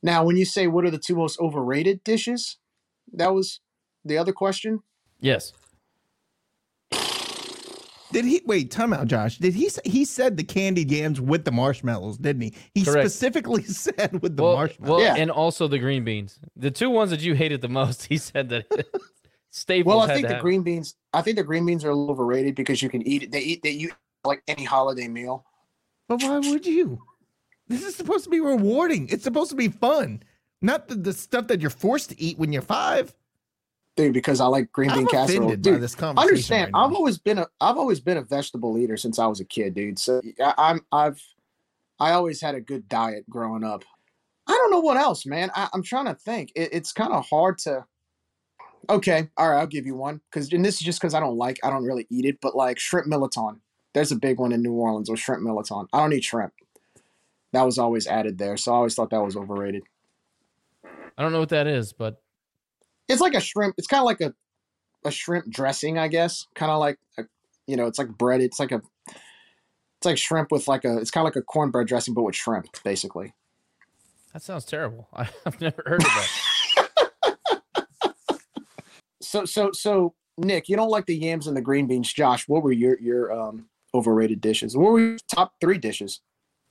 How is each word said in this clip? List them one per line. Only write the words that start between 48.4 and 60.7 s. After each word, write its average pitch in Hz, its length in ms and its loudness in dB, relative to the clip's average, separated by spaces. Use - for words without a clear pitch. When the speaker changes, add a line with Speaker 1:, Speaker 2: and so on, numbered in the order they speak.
Speaker 1:
Okay, 170 460 4
all 165 140 4
right, 147 100 6
I'll 160 80 0
give 143 180 -8
you 135 100 -6
one. 143 260 -8
'Cause, 147 220 -4
and 175 100 4
this 196 120 2
is - 60 -6
just 160 200 -4
'cause 160 120 -2
I 156 60 2
don't 131 180 -2
like, 123 260 -2
I 135 60 2
don't 135 140 -2
really 123 260 -4
eat 123 160 -2
it, 139 160 0
but, 135 140 -2
like, 127 240 2
shrimp 175 280 0
Milton. 123 520 -2
There's 147 200 0
a - 20 -2
big 127 240 0
one 123 140 2
in 117 100 2
New 120 80 0
Orleans 113 380 -2
with 110 100 -4
shrimp 123 240 -4
Milton. 107 480 -4
I 131 80 0
don't 151 140 2
eat 127 100 0
shrimp. 110 300 -4
That 127 120 4
was 123 140 2
always 117 300 0
added 107 300 -2
there, 101 180 -4
so 120 160 -2
I 120 40 4
always 117 200 2
thought 110 140 -2
that 110 120 0
was 101 140 -4
overrated. 101 480 -6